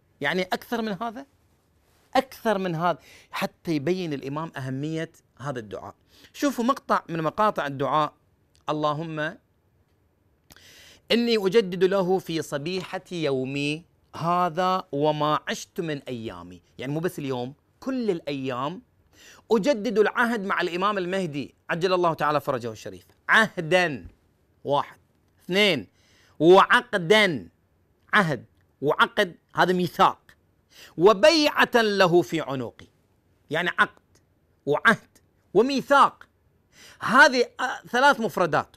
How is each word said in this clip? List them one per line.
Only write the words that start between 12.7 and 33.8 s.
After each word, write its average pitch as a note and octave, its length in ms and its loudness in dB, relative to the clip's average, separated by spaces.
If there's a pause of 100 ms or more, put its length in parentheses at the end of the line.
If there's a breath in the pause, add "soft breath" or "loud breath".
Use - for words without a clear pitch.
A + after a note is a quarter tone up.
يومي C#3+ 720 -4 (320)
هذا F3+ 760 -2
وما D3+ 560 0
عشت - 320 -8
من D#3 180 2
أيامي"، F#2 640 -10 (160)
يعني B2+ 140 -4
مو D#3 80 0
بس E3 180 -2
اليوم، C3 360 -6 (260)
كل B3+ 300 -2
الأيام C#3 720 -4 (720 loud breath)
أجدد A3 460 0
العهد A3+ 460 0
مع F3+ 160 -2
الإمام F3+ 380 -2
المهدي F3 560 -6 (160)
عجل F3 220 -2
الله F3 220 2
تعالى D3 260 0
فرجه A#2+ 320 -6
الشريف. G2+ 340 -16 (220)
عهدا، E3+ 800 2 (560)
واحد. C3+ 340 -2 (460)
اثنين، F3 440 0 (500 soft breath)
وعقدا، F#3 1080 4 (640)
عهد D3 320 0 (380)
وعقد F3+ 540 0 (180)
هذا F3 180 2
ميثاق، F3+ 480 0 (760 loud breath)
"وبيعة C4+ 800 4
له G3 480 4
في D#3+ 180 -4
عنقي"، B2+ 460 -8 (640)
يعني E3+ 280 -2
عقد - 240 -2 (640)